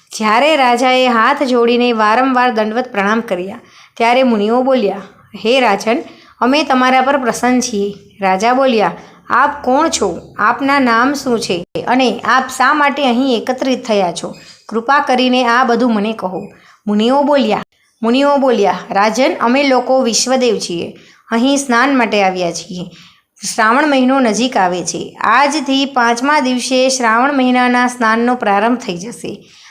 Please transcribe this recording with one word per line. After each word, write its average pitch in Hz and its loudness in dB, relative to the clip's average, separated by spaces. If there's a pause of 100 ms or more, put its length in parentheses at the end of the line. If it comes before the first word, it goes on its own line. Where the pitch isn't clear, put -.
(180)
જ્યારે 240 2
રાજાએ 254 2
હાથ 247 2
જોડીને 240 2
વારંવાર 247 2
દંડવત 220 -4
પ્રણામ 208 0
કર્યા, 202 -8 (380)
ત્યારે 247 2
મુનિઓ 226 2
બોલ્યા, 214 0 (440)
"હે 254 2
રાજન, 220 0 (420)
અમે 277 2
તમારા 262 2
પર 277 0
પ્રસન્ન 247 0
છીએ." 202 -4 (280)
રાજા 190 0
બોલ્યા, 233 2 (380)
"આપ 269 0
કોણ 285 2
છો? - -6
આપના 269 0
નામ 247 2
શું 254 -2
છે? 180 -4 (220)
અને 240 0
આપ 247 0
શા 262 0
માટે 285 0
અહીં 247 0
એકત્રિત 254 -4
થયા 196 0
છો? - -10 (360)
કૃપા 233 0
કરીને 254 0
આ 240 2
બધું 233 2
મને 214 -2
કહો." 185 -8 (460)
મુનિઓ 233 2
બોલ્યા, 240 0 (380)
મુનિઓ 277 2
બોલ્યા, 208 2 (140)
"રાજન, 220 0
અમે 247 2
લોકો 254 2
વિશ્વદેવ 240 0
છીએ. 175 -8 (340)
અહીં 254 0
સ્નાન 269 0
માટે 208 0
આવ્યા 185 0
છીએ. 175 -10 (680)
શ્રાવણ 240 2
મહિનો 269 2
નજીક 247 0
આવે 180 0
છે. 175 -8
આજથી 269 0
પાંચમા 254 0
દિવસે 254 0
શ્રાવણ 254 0
મહિનાના 247 2
સ્નાનનો 240 0
પ્રારંભ 220 0
થઈ 185 -8
જશે. - -14 (220)